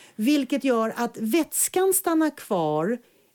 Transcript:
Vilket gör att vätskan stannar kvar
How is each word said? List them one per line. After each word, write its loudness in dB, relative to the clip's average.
Vilket 0
gör 0
att -4
vätskan 0
stannar 0
kvar -2